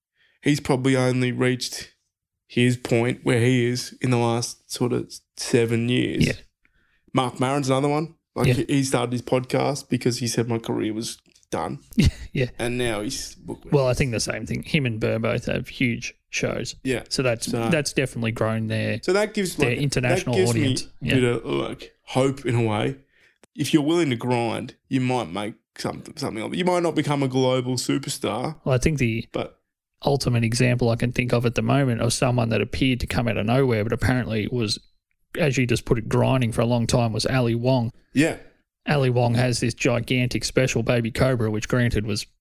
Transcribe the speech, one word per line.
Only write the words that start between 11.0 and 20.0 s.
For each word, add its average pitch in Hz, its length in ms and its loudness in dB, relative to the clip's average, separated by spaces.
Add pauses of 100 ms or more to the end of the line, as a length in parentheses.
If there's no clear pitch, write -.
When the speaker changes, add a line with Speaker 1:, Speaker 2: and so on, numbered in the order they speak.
Speaker 1:
done." 98 380 -6
Speaker 2:
<laughs> - 80 -4
Yeah, 180 120 6 (240)
yeah. 131 140 0 (120)
Speaker 1:
And 120 200 -2
now 113 240 -2
he's, - 340 -8 (340)
Speaker 2:
Well, 139 160 4
I 123 80 2
think 127 180 0
the 104 80 -2
same 113 260 -4
thing. 123 160 -6
Him 143 240 0
and 113 120 -2
Burr 113 200 0
both 113 280 -2
have - 220 -2
huge 120 460 -4 (160)
shows. - 520 -4
Speaker 1:
Yeah. 127 280 -2
Speaker 2:
So - 120 -2
that's, 120 280 -2
Speaker 1:
So 117 180 -2
Speaker 2:
that's 151 240 0
definitely 117 400 -2
grown 110 360 -2
their, 110 340 -2
Speaker 1:
so 185 100 0
that 208 220 2
gives, 190 220 -2
Speaker 2:
their 127 140 2
Speaker 1:
like, 120 80 -2
Speaker 2:
international 127 560 0